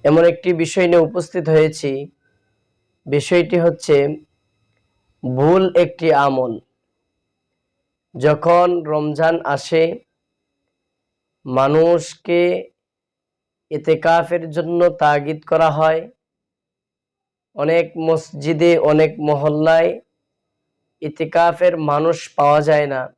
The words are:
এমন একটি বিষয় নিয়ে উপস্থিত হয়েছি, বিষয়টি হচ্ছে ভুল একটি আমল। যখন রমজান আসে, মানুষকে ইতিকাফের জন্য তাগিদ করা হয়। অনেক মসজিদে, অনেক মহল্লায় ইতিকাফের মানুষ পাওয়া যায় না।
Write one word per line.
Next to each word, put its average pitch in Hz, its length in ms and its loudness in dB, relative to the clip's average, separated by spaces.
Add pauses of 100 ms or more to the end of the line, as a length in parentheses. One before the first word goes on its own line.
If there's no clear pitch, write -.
এমন 156 220 4
একটি 170 280 0
বিষয় 165 340 -2
নিয়ে 170 120 4
উপস্থিত 165 500 -2
হয়েছি, 156 420 2 (1120)
বিষয়টি 170 540 0
হচ্ছে 170 360 0 (1300)
ভুল 147 400 2 (140)
একটি 165 360 0
আমল। 135 400 0 (1600)
যখন 156 520 2 (180)
রমজান 151 500 -2 (100)
আসে, 143 380 -2 (1600)
মানুষকে 160 960 0 (1300)
ইতিকাফের 165 800 -2
জন্য 170 400 0
তাগিদ 151 540 -2
করা 160 280 0
হয়। 160 300 0 (1500)
অনেক 165 300 0 (120)
মসজিদে, 160 800 0
অনেক 151 420 2
মহল্লায় 151 840 0 (1000)
ইতিকাফের 170 760 0
মানুষ 156 400 0 (180)
পাওয়া 147 260 4
যায় 147 260 2
না। 135 140 -6 (160)